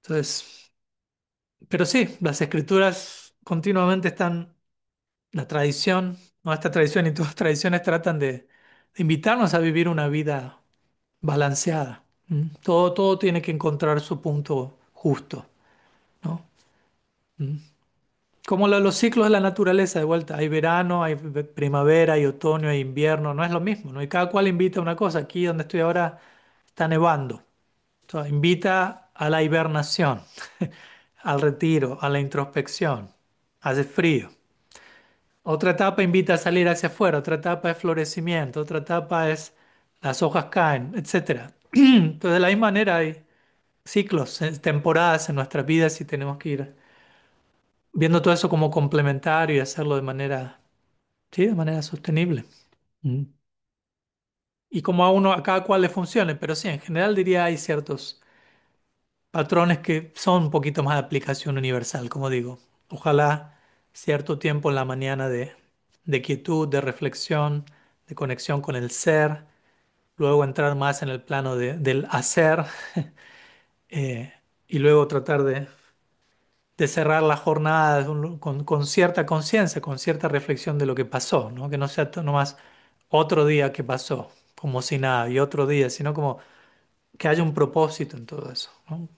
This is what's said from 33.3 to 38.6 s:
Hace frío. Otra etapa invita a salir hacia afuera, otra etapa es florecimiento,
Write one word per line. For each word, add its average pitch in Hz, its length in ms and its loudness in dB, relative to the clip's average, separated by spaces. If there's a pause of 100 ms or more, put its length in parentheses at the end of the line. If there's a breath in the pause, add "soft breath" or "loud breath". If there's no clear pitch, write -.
Hace 139 240 -2
frío. 156 440 0 (1120 soft breath)
Otra 185 280 0
etapa 196 320 2
invita 180 320 4
a - 20 -2
salir 175 320 2
hacia 170 200 0
afuera, 170 300 2
otra 160 160 -2
etapa 170 360 -4
es 165 60 -6
florecimiento, 160 840 -4